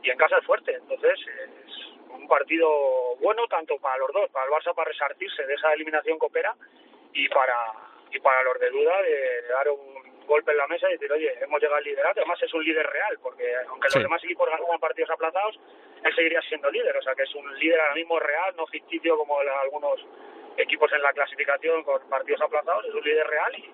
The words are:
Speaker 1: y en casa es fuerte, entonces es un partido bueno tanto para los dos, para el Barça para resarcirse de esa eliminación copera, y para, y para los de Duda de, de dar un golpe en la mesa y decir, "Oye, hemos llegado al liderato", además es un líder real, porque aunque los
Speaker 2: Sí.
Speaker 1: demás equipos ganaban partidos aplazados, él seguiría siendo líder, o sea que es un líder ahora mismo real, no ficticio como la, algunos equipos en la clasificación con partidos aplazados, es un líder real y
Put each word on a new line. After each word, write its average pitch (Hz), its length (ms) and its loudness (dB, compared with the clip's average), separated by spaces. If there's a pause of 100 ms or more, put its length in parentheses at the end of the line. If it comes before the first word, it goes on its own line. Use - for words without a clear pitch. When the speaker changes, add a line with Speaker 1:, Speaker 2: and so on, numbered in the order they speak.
Speaker 1:
y - 60 0
en - 80 0
casa - 220 6
es - 60 -8
fuerte, - 300 0
entonces - 440 0 (480)
es - 60 -18 (360)
un - 180 -18
partido 160 400 4 (540)
bueno 220 260 2
tanto 156 320 -2
para 131 180 -2
los 135 160 -2
dos, 196 180 0
para 131 140 -2
el 139 60 0
Barça 156 240 0
para 160 160 -2
resarcirse 147 540 -6
de 135 100 0
esa 151 180 2
eliminación 156 460 -2
copera, 165 360 0 (580)
y 139 160 -2
para, 131 280 4 (540)
y 131 80 -8
para 131 240 6
los 127 160 2
de 123 100 2
Duda 151 320 2
de, 180 80 2 (340)
de 120 60 -14
dar 135 200 2
un 135 420 -8 (160)
golpe 151 240 4
en 147 60 4
la 143 100 2
mesa 170 200 0
y 185 60 2
decir, 143 180 -4
"Oye, 151 300 0
hemos 147 180 -2
llegado 147 180 2
al 147 60 -2
liderato", 147 380 0
además 165 200 -2
es 165 120 -4
un 160 100 -2
líder 156 240 0
real, 156 340 -4
porque 123 220 -8 (240)
aunque 127 200 -2
los 135 60 2
Speaker 2:
Sí. 139 60 6
Speaker 1:
demás 156 240 -2
equipos 175 260 0
ganaban 165 300 -2
partidos 160 300 -2
aplazados, 165 500 -2 (460)
él 156 100 2
seguiría 165 280 2
siendo 143 280 -2
líder, 180 240 0
o 139 60 -2
sea 131 140 -2
que 135 80 -2
es - 120 -8
un 143 240 -12
líder 160 220 4
ahora 147 140 2
mismo 165 240 -2
real, 156 360 -2
no 160 120 -6
ficticio 156 500 -2
como 147 260 0
la, 139 180 -2
algunos 139 380 -2 (580)
equipos 151 360 2
en 147 80 0
la 143 120 2
clasificación 143 680 -2
con 139 160 0 (100)
partidos 135 320 -2
aplazados, 151 440 -2
es - 80 -8
un 147 100 -4
líder 151 240 2
real 165 300 -2
y - 160 -18